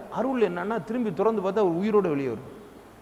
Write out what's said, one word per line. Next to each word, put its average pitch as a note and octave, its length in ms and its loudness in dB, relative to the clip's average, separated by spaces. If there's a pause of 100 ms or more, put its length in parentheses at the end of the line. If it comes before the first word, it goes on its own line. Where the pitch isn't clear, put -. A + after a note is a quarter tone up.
(100)
அருள் A3+ 420 0
என்னன்னா, F#3+ 320 -4
திரும்பி A3+ 280 -2
திறந்து G3+ 280 2
பார்த்தா F#3+ 180 0
அவர் F3+ 180 4
உயிரோட G3+ 320 4
வெளியே C#3 200 0
வரும். - 280 -8 (460)